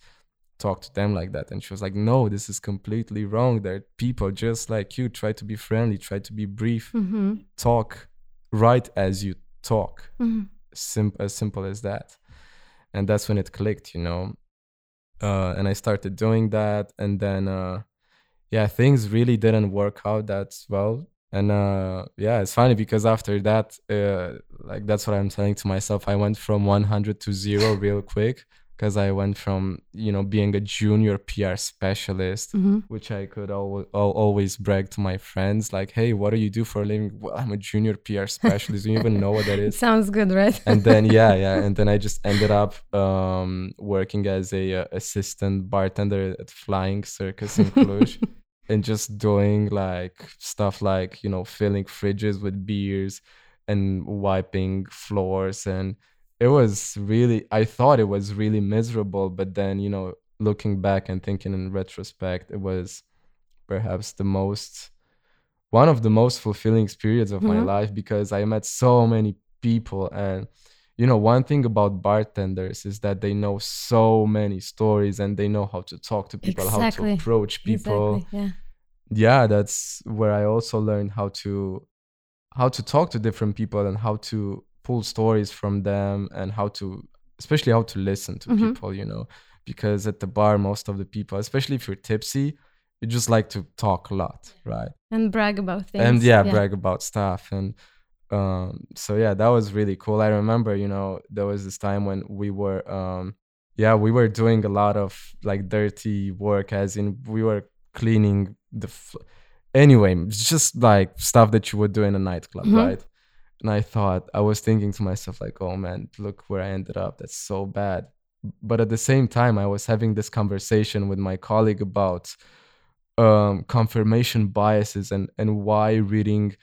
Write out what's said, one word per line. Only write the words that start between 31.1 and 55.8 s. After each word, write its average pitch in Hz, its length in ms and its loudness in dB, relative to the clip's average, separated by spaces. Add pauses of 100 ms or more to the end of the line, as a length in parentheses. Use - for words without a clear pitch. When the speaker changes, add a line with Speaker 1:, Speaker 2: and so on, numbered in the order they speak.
Speaker 1:
P - 280 -4
R 95 120 -2
specialist, 95 960 -4
Speaker 2:
Mm-hmm. 202 360 2
Speaker 1:
which 113 240 -10
I 98 140 -8
could 101 240 -12
al-, 98 440 -6
al-, 104 160 2 (120)
always 101 340 2
brag 98 380 0
to 107 60 -6
my 95 180 -2
friends, 101 540 -2
like, 98 200 -6
"Hey, 117 220 0
what 101 160 0
do 113 60 0
you 110 140 0
do 113 140 -2
for 104 180 -4
a - 20 -2
living?" 104 360 -2
"Well, 104 160 -10
I'm 120 160 -4
a 101 40 -4
junior 107 400 0
P 104 220 -6
R 98 80 -4
specialist. 101 580 -2
Do 107 80 -2
you 110 60 2
even 107 220 2
know 98 100 0
what 104 160 0
that 101 120 0
Speaker 2:
<laughs> 104 100 0
Speaker 1:
is?" - 100 -4
Speaker 2:
Sounds 220 320 2
good, 202 220 0
right? 196 340 2
Speaker 1:
And 107 160 4
then, 110 220 8
yeah, 110 300 8
Speaker 2:
<laughs> 95 100 2
Speaker 1:
yeah. 95 200 2
And 101 120 0
then 104 120 2
I 104 100 4
just - 280 -4
ended 101 240 2
up, 104 220 2 (200)
um, 92 840 -2
working 98 480 -2
as 95 260 -2
a, 95 120 -2 (160)
uh, - 100 -4
assistant 98 800 -4
bartender 98 720 -2
at - 100 -16
Flying 98 540 -4
Circus 101 560 -8
in 196 100 4
Cluj - 480 2 (240)
Speaker 2:
<laughs> - 260 -20
Speaker 1:
and 107 140 2
just 107 340 -4
doing, 104 520 2
like, 92 480 -4 (240)
stuff - 420 -4
like, 95 400 -2
you 104 80 -4
know, 92 140 -4
filling 101 400 -2
fridges 101 580 -4
with 98 240 -6
beers 98 540 -4 (480)
and 98 360 0
wiping 95 880 -2
floors. 95 760 -4
And 95 260 -4 (460)